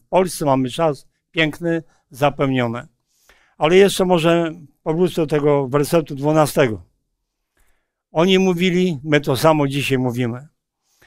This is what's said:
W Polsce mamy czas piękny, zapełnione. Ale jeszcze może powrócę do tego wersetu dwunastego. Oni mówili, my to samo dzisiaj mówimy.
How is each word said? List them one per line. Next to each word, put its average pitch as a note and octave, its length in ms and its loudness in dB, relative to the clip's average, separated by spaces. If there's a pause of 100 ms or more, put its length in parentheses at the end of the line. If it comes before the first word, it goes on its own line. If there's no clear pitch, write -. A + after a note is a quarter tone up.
W - 40 -20
Polsce F#3 360 -2
mamy C3 260 0
czas D#3 360 -4 (240)
piękny, E3 520 -4 (280)
zapełnione. C3 760 -2 (720)
Ale E3 180 2
jeszcze G3 280 4
może E3+ 480 2 (300)
powrócę F3 320 -2
do E3 120 -2
tego C#3+ 420 0
wersetu D3 460 -2
dwunastego. C#3 680 0 (1300)
Oni F#3 260 4
mówili, F3+ 680 0
my D3 160 2
to C#3+ 160 -2
samo D3 320 2
dzisiaj C3+ 300 -2
mówimy. B2 500 -4 (580)